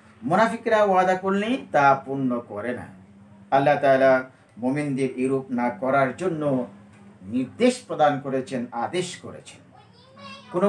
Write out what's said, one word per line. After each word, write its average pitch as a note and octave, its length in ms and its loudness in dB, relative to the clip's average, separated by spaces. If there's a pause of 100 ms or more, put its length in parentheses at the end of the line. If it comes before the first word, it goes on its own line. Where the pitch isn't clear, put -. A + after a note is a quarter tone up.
(300)
মুনাফিকরা A3 500 2 (100)
ওয়াদা F#3 340 4
করলে G3+ 260 0 (260)
তা C#3+ 100 6 (200)
পূর্ণ C3+ 260 -2 (200)
করে G#2+ 280 -8
না। E2 60 -14 (720)
আল্লাহ C#3+ 280 4
তাআলা C3+ 280 6 (500)
মুমিনদের C3+ 480 -2 (140)
এরূপ C3 220 -2 (140)
না B2 80 0 (140)
করার C3+ 280 0 (120)
জন্য E3 220 -4 (920)
নির্দেশ A3 380 0 (140)
প্রদান D3+ 260 2 (120)
করেছেন, C3 360 -4 (240)
আদেশ F3 220 -4 (160)
করেছেন। - 380 -18 (920)
কোন F3+ 180 -2